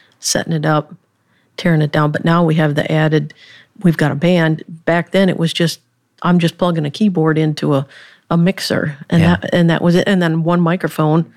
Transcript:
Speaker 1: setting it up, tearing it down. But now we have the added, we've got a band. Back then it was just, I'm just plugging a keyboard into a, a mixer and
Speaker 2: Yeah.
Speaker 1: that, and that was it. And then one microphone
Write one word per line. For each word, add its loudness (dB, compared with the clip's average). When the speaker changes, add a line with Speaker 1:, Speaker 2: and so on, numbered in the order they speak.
Speaker 1:
setting -4
it -2
up, -2
tearing 2
it -2
down. 0
But -4
now 2
we 2
have 0
the -2
added, 0
we've 2
got 0
a -4
band. 0
Back -4
then 4
it -2
was -2
just, -2
I'm 2
just 0
plugging -2
a -6
keyboard 0
into 0
a, -2
a 2
mixer -2
and 2
Speaker 2:
Yeah. 4
Speaker 1:
that, -6
and 2
that 0
was 2
it. 2
And 2
then 0
one 2
microphone 0